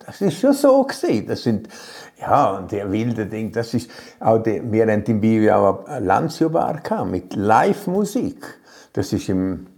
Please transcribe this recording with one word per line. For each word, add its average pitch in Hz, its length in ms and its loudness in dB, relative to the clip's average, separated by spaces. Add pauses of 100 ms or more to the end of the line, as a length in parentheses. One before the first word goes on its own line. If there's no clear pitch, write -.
das - 140 -18
ist 294 180 0
schon 277 140 2
so 277 320 4
gewesen. 269 440 -2
Das 110 160 -4
sind, 110 260 0 (500)
ja, 107 380 2
und 92 160 -10
der 98 180 -4
wilde 110 340 -2
Ding, 107 280 -8
das 113 200 -4
ist 117 160 -4 (300)
auch 113 200 4
die, 110 300 -2
wir 110 160 2
haben 104 180 0
im 107 180 0
Bio 107 320 4
auch 101 320 2
eine 127 200 -6
Lazio-Bar 156 760 0
gehabt 156 280 -4
mit 92 240 -6
Live-Musik. 180 1120 0 (480)
Das - 220 -4
ist 98 160 -4
im 92 380 -2 (100)